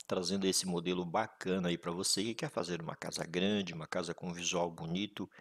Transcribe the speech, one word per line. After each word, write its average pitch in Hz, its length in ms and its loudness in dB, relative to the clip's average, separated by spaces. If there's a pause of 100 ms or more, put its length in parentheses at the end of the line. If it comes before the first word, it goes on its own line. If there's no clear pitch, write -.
trazendo 95 400 2
esse 95 200 4
modelo 90 360 2
bacana 92 680 0
aí 87 80 2
pra 87 140 -4
você 92 320 2
que 113 100 -2
quer 151 160 -4
fazer 85 320 -2
uma 82 120 -6
casa 82 300 -4
grande, 90 480 2
uma 80 140 -8
casa 85 260 -2
com 87 220 -6
visual 87 360 0
bonito, 87 560 -4 (140)